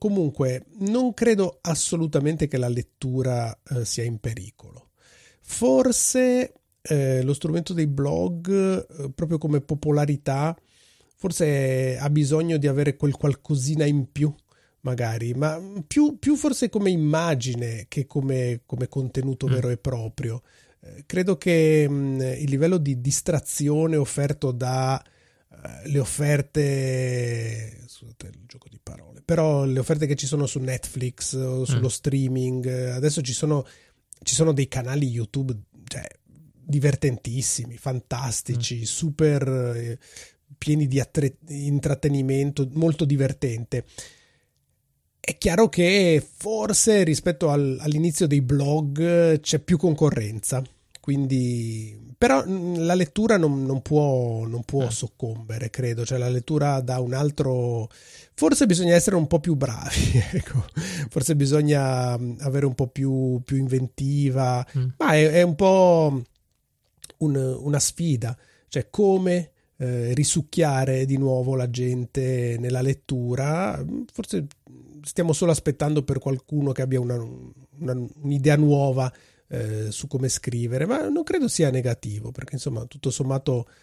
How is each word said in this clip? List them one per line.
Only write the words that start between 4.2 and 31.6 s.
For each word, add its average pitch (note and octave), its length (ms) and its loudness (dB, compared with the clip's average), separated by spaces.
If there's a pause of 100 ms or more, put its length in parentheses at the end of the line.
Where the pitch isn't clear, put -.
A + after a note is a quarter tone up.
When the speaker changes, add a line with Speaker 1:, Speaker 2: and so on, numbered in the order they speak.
Speaker 1:
Forse, B3+ 1040 2 (300)
eh, C3 400 0
lo C3+ 100 0
strumento E3 400 -4
dei D#3+ 140 0
blog, E3 640 -2
eh, F#3+ 640 -2
proprio D#3+ 240 -2
come D3 220 0
popolarità, D3 960 0 (580)
forse C3+ 840 0
ha C#3+ 120 -2
bisogno D3+ 460 2
di D3 100 0
avere C#3+ 300 2
quel C#3+ 180 0
qualcosina D3 680 0
in C#3+ 260 2
più, D3 240 0 (460)
magari, A#2+ 540 -4
ma D#3 260 -2 (260)
più, D4 320 2
più D4 160 2
forse C#4 340 0
come G3+ 220 0
immagine C3 1000 0
che C#3 180 -4
come, C3 600 -2
come B2+ 220 -6
contenuto C3+ 580 -4
Speaker 2:
Mm. B2+ 60 2
Speaker 1:
vero B2 160 0
e A#2+ 100 -2
proprio. A#2 640 -6 (380)
Eh, - 260 -20
credo F#3 320 -2
che, D#3 500 4
mm, C#3 320 -2
il C3 300 -4
livello D#3+ 280 2
di C#3 220 -2
distrazione D3+ 960 0
offerto C#3+ 540 -2
da, C3 520 -2
eh, - 840 -18
le C#3+ 120 0
offerte, B2+ 1900 -2
scusate - 400 -20
il F#2 200 -20
gioco - 220 -20
di G#2 140 -20
parole, - 420 -18
però D#3 400 2
le C3 140 0
offerte D3+ 280 0
che C#3 100 0
ci C#3 100 -6
sono C#3+ 200 0
su - 120 -6
Netflix B2+ 760 -6
o C3 300 -4